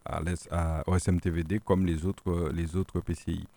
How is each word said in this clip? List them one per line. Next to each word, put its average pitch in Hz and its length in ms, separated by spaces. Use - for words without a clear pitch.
à 82 160
l'Es-, 85 300
à, 80 360
au 92 80
S 90 140
M 87 100
T 90 120
V 82 120
D 92 160
comme 95 260
les 82 200
autres, 95 260
euh, 85 220
les 82 240
autres 92 220
E - 20
P - 120
C - 200
I. - 240